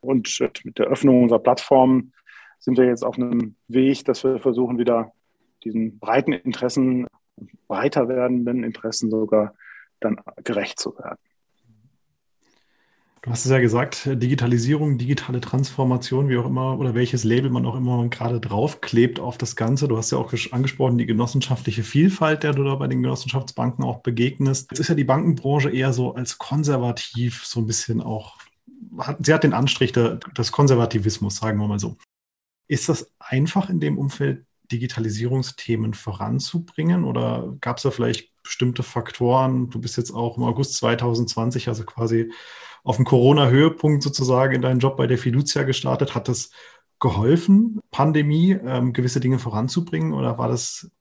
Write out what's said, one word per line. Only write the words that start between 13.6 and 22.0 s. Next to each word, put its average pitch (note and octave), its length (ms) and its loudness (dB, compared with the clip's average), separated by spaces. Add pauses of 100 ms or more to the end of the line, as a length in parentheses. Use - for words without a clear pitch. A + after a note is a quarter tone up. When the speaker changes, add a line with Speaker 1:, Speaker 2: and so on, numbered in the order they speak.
Speaker 2:
Digitalisierung, B2+ 920 0
digitale B2 420 -2
Transformation, C3 880 0
wie B2+ 80 2
auch A#2+ 80 0
immer, C3 340 -2
oder C3 160 -2
welches A#2+ 300 0
Label B2 240 2
man B2 160 0
auch A#2 100 -4
immer B2 340 0
gerade A#2+ 300 -4
draufklebt A#2 800 0
auf B2 200 -10
das - 180 -6
Ganze. C3+ 320 0
Du A2+ 80 0
hast A2 160 -4
ja C3 60 0
auch - 120 -4
gesch-, - 220 -6
angesprochen, B2+ 460 0
die A#2 80 0
genossenschaftliche A#2 760 -2
Vielfalt, D#3 600 2